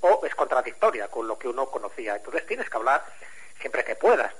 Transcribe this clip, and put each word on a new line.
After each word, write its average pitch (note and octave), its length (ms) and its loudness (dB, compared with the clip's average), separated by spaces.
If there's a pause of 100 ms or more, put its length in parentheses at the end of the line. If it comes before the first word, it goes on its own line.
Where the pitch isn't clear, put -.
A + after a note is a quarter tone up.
o F3 260 6
es - 80 -4
contradictoria A#2+ 760 2
con A2+ 180 -6
lo A2 120 -4
que C3 100 -6
uno C3 220 -2
conocía. G#2+ 460 -6
Entonces B2+ 300 -6
tienes B3 220 -4
que - 80 -4
hablar B2+ 260 4 (580)
siempre - 240 -2
que A#2 120 -6
puedas, E3 440 4